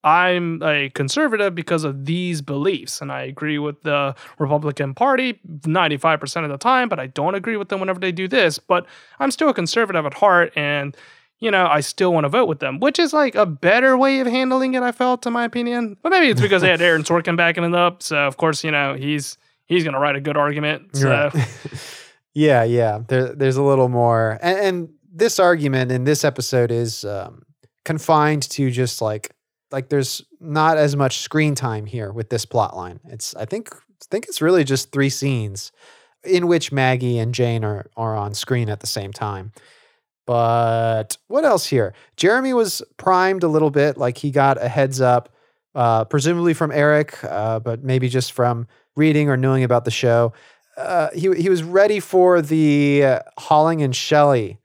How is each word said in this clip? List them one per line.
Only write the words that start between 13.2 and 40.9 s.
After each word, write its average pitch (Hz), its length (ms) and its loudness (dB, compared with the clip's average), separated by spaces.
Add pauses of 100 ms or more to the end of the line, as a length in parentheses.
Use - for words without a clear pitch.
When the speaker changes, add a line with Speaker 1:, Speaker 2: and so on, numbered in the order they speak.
Speaker 1:
a 208 140 2
better 233 500 2
way 269 220 2
of 254 80 -2
handling 262 480 -2
it, 254 80 -2
I 247 80 -2
felt, 247 340 -2
in 233 80 -4
my 240 100 -2
opinion. 240 600 -4
But 339 80 -2
maybe 349 180 4
it's 160 100 2
because 190 220 4
they 185 80 4
had 170 140 2
Aaron 165 180 4
Sorkin 170 340 0
backing 170 280 0
it 170 100 -2
up, 175 300 0
so, 156 120 -6
of 143 220 0
course, 160 260 0
you 160 60 -4
know, 143 240 -2
he's, 139 460 -6 (260)
he's 170 180 0
gonna 139 160 -4
write 143 160 0
a 139 60 -8
good 147 160 -4
argument, 147 580 -4
so. 139 380 2
Speaker 2:
Right. 135 180 0
<laughs> - 840 -20
Yeah, 143 280 4
yeah. 113 440 0
There, 127 260 0
there's 135 240 0
a 143 60 0
little 135 260 4
more. 113 500 2
And, 185 200 0
and 180 300 -2 (220)
this 208 280 0
argument 143 520 2
in 127 120 -2
this 147 200 0
episode 127 460 0
is, 117 360 -4
um, 95 360 -10 (440)
confined 151 680 0
to 135 180 -2
just, 123 320 -4
like, 107 300 -6 (400)
like, 135 180 -8
there's 139 320 -2 (180)
not 156 380 2
as 147 180 2
much 135 220 0
screen 151 380 0
time 110 300 -6
here 104 280 -10
with 113 160 -8
this 110 160 -4
plot 107 320 -2
line. 90 280 -12
It's, - 300 -14
I 110 100 -8
think, 214 280 -10
I - 360 -20
think 220 160 -4
it's - 160 -10
really 170 220 4
just 131 280 -2
three 139 180 0
scenes 113 640 -6 (520)
in 175 240 0
which 170 240 0
Maggie 127 460 2
and 117 160 -2
Jane 117 320 0
are, 104 220 -6 (100)
are 113 180 -4
on 104 200 -6
screen 120 340 -2
at 104 100 -8
the - 80 -12
same 98 240 -8
time. 101 400 -10 (760)
But 113 920 0 (100)